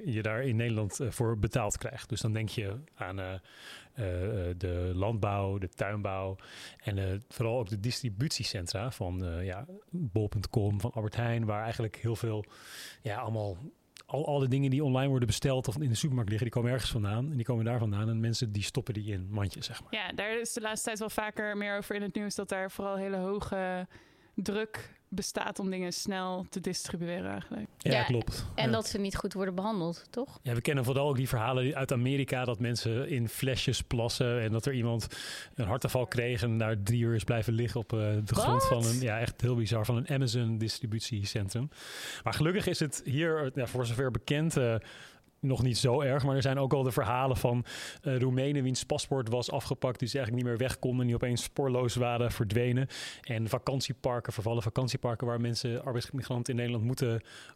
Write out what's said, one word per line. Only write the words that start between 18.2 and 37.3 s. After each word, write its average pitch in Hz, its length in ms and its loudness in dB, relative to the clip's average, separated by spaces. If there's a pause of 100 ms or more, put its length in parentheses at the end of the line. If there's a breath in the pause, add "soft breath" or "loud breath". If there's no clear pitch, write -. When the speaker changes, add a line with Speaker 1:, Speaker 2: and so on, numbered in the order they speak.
Speaker 1:
mensen 113 320 0
die 101 100 0
stoppen - 320 -2
die 107 180 -4
in 92 180 -4
mandjes, 101 360 -2
zeg - 160 -10
maar. - 120 -12
Speaker 2:
Ja, 196 180 -4
daar 220 280 -2
is 233 120 -4
de 233 80 -4
laatste 214 260 -4
tijd 220 120 -2
wel 214 120 -2
vaker 214 460 -2
meer 202 200 -2
over 202 180 -4
in 202 80 -2
het 202 120 -4
nieuws, 208 200 -2
dat 202 140 -4
daar 190 220 -2
vooral 196 260 -4
hele 196 200 -2
hoge 185 720 -2 (480 loud breath)
druk 214 640 -4 (140)
bestaat - 460 -2
om 190 120 -2
dingen 185 220 -2
snel 185 580 -4
te 190 100 -6
distribueren 175 680 -4
eigenlijk. 214 360 -8 (120)
Speaker 1:
Ja, - 140 0
Speaker 3:
Ja, 120 100 4
Speaker 1:
klopt. - 520 0
Speaker 3:
en 220 120 2
Speaker 1:
Ja. 220 60 4
Speaker 3:
dat 226 160 2
ze 214 100 -4
niet 196 180 -2
goed 196 160 -2
worden 190 220 -2
behandeld, 185 560 -2
toch? - 320 -6
Speaker 1:
Ja, 120 120 -2
we 117 60 0
kennen 135 240 2
vooral 139 240 2
ook 139 80 2
die 131 120 0
verhalen 127 460 2
uit 135 180 0
Amerika, 131 520 2
dat 120 160 0
mensen 117 480 0
in 117 200 0
flesjes - 540 0
plassen 120 580 2
en 110 120 2
dat 113 140 0
er 139 60 0
iemand 117 340 2 (480 loud breath)
een 113 120 -2
hartaanval 123 400 2
kreeg 120 360 0
en 113 160 2
daar 110 240 2
drie 117 200 2
uur 117 120 4
is 107 100 2
blijven 117 280 2